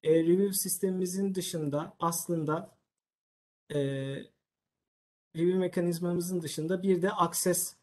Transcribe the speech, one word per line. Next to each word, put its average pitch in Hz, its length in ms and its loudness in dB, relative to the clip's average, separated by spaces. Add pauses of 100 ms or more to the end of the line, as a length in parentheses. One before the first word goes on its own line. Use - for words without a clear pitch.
e, 156 120 6
review 180 380 4
sistemimizin 190 800 -2
dışında 160 680 -4
aslında, 165 760 -2 (960)
e, 143 40 0 (1600)
review 180 220 2
mekanizmamızın 175 840 0
dışında 160 400 -4
bir 185 200 2
de 196 80 2
access 175 720 0